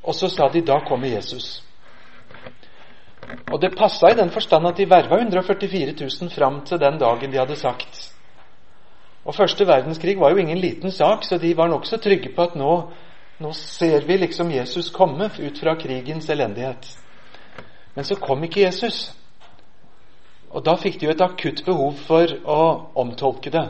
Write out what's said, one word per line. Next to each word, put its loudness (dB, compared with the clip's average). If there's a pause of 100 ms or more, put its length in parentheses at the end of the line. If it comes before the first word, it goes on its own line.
Og -4
så 0
sa 4
de, 2
"Da 4
kommer -2
Jesus." -6 (1900)
Og -2
det 0
passa 8
i 6
den 2
forstand 4
at 0
de 2
verva 8
hundre 2
og 0
førtifire -2
tusen -8
fram 2
til 0
den 4
dagen 2
de 0
hadde 0
sagt. -6 (1120)
Og -6
første 4
verdenskrig 4
var 8
jo 4
ingen 0
liten -2
sak, 2
så -2
de 2
var 4
nok -2
så -4
trygge 2
på 2
at 0
nå, 2 (480)
nå -8
ser 2
vi 6
liksom 0
Jesus -2
komme 2
ut -8
fra 0
krigens -6
elendighet. -4 (1000)
Men -6
så -2
kom 0
ikke 4
Jesus. -4 (1400)
Og -8
da 6
fikk -2
de -2
jo 2
et 2
akutt -2
behov 0 (140)
for 4
å 2
omtolke -2
det. 0